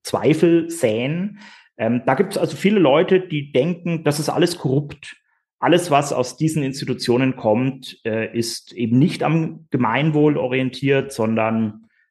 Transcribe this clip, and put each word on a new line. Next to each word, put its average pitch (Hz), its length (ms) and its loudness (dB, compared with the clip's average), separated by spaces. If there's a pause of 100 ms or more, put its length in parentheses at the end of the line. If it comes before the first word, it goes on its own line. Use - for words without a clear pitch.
Zweifel 160 680 2
säen. 139 680 -2 (360)
Ähm, 117 300 0
da 135 80 2
gibt's 180 240 0
also 143 180 -2
viele 202 240 2
Leute, 170 400 4
die 147 320 -8
denken, 165 500 -2
das 147 160 0
ist 151 120 -4
alles 170 260 0
korrupt. - 600 -4 (420)
Alles, 170 320 2
was 143 240 2
aus - 240 -4
diesen 156 240 0
Institutionen 131 760 0
kommt, 123 720 -2
äh, 110 300 -4
ist - 360 -6
eben 120 260 0
nicht 143 240 2
am 160 480 -2
Gemeinwohl 147 680 2
orientiert, 131 720 0
sondern 110 720 -2 (260)